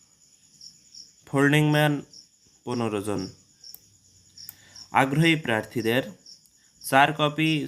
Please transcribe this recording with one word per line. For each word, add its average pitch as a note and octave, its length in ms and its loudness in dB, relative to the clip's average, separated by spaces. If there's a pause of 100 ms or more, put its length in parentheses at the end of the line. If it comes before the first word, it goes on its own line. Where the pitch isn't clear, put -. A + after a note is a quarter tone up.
(1200)
ফোল্ডিং C#3+ 400 2 (100)
ম্যান D3+ 180 2 (680)
পনেরো A2+ 400 -4
জন। G2+ 180 -6 (1800)
আগ্রহী D3 340 2 (100)
প্রার্থীদের A2+ 580 -2 (800)
চার C#3 300 4
কপি D#3 380 -2 (180)